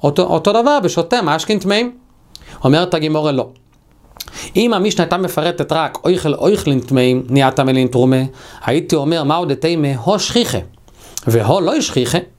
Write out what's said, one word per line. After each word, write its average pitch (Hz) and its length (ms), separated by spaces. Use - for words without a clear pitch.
אותו, 147 200
אותו 175 300
דבר 269 300
בשותה 240 380
משכין 160 380
טמאים. 214 320
אומרת 170 300
הגימורה, 156 380
לא. 127 160
אם 226 180
המשנה 190 300
הייתה 170 140
מפרטת 170 540
רק 156 320
אוכל, 170 300
אוכלין 156 460
טמאים, 127 500
נהיה 131 220
טמא 131 200
לין 131 160
תרומה, 127 340
הייתי 170 300
אומר, 156 280
"מהו 160 220
דתימה, 160 420
הו 196 160
שכיחה, - 380
והו 117 340
לא 240 200
שכיחה 127 360